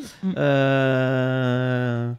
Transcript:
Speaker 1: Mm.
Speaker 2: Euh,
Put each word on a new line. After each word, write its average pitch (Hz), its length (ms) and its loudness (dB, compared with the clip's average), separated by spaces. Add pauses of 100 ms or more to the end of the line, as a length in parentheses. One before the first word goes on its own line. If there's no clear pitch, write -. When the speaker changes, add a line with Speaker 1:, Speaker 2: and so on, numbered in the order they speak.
(220)
Speaker 1:
Mm. 190 160 -2
Speaker 2:
Euh, 131 1800 0